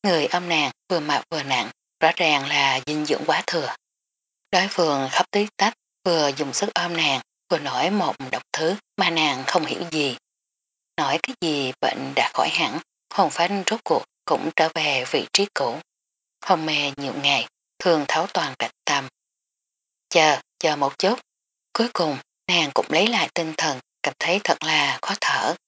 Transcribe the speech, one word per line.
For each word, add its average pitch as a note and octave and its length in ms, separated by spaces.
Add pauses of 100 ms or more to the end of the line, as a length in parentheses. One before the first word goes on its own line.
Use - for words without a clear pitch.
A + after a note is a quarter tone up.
Người E3+ 220
ôm F3 240
nàng D3+ 220 (180)
vừa F3 100
mập D3 300
vừa D#3 140
nặng, B2 280 (280)
rõ D#3+ 160
ràng D3+ 320
là C#3 380
dinh D3+ 200
dưỡng C#3+ 220
quá E3 200
thừa. C#3 280 (760)
Đối F#3+ 160
phương C#3+ 440
khóc - 200
tí G#3 160 (100)
tách, A3 160 (300)
vừa D#3 340
dùng C#3 160
sức G#3 200
ôm F3 240
nàng, C#3+ 240 (280)
vừa E3 100
nói C#3 300
một F#3 260 (160)
đống B2 120 (100)
thứ E3 220 (220)
mà F3+ 120
nàng D3+ 380
không E3 180
hiểu - 260
gì. C#3+ 260 (800)
Nói C#3 260
cái B3+ 180
gì C#3+ 300 (100)
bệnh C3+ 340
đã B2+ 180
khỏi - 180
hẳn, E3 280 (340)
hồn - 160
phách F3 220 (160)
rốt A3+ 160
cuộc - 200 (220)
cũng - 300
trở D#3+ 180
về C#3+ 380
vị A#2 220
trí G3+ 200
cũ. C3 260 (680)
Hôn D#3+ 200
mê D3 320
nhiều C#3 160 (100)
ngày, C#3 240 (320)
thường D#3 280
thấu E3 260
toàn D3+ 260
rạch A#2 160 (100)
tâm. C#3 220 (1000)
Chờ, D#3 300 (200)
chờ D#3 160
một C#3 240
chút. A3 200 (540)
Cuối A#3 200
cùng, D#3 240 (300)
nàng E3 260
cũng - 160
lấy F3 180
lại G3 260
tinh D#3+ 240
thần, C#3+ 220 (240)
cảm C#3 160
thấy F3 240
thật - 200
là D3+ 380
khó - 200
thở. B2 340 (120)